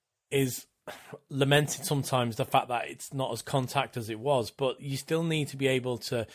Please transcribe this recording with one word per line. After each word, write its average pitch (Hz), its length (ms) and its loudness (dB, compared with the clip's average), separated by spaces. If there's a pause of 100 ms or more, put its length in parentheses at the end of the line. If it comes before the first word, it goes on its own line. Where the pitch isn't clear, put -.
(320)
is 135 340 0 (640)
lamented 143 560 2
sometimes, 127 500 2
the 131 100 0
fact - 240 2
that 117 180 -2
it's - 260 -12
not 131 180 -2
as 117 100 -6
contact 131 560 0
as 113 120 -6
it 110 100 -4
was, 123 320 2
but 131 300 -2
you 139 160 -4
still 165 260 0
need 156 260 0
to 139 80 -10
be 135 100 2
able 127 300 2
to, 113 380 -2